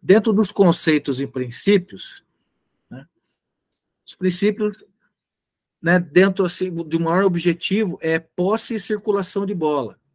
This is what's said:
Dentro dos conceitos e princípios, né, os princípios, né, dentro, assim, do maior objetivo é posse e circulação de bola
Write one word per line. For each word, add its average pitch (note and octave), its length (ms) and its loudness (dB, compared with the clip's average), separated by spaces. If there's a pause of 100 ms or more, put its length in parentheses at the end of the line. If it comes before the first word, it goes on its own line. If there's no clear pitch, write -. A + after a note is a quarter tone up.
Dentro G#3 320 4
dos G3+ 180 2
conceitos D#3 680 2
e C#3 60 -6
princípios, F3+ 960 -2 (640)
né, C3+ 180 -16 (960)
os - 120 -12
princípios, G#3 680 -2 (960)
né, F3 200 2
dentro, F#3 460 2
assim, F3+ 280 0
do E3 260 -4
maior E3+ 260 0
objetivo F3 760 -2
é E3 160 -2
posse G3 560 -2
e A3 60 -4
circulação G3+ 680 -2
de G3 80 -6
bola D3 460 -4 (160)